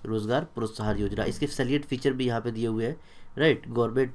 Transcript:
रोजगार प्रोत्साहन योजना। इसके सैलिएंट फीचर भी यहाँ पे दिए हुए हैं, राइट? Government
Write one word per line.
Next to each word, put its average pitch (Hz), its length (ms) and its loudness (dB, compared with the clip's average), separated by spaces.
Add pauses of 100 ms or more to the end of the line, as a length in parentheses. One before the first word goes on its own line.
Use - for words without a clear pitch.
रोजगार 110 380 0
प्रोत्साहन 107 540 -2
योजना। 101 260 0
इसके 101 240 0
सैलिएंट 143 380 0
फीचर 131 280 0
भी 127 120 0
यहाँ 117 160 2
पे 117 100 -2
दिए 113 160 -2
हुए 113 180 0
हैं, 156 160 -4 (360)
राइट? 139 320 4
Government 120 460 2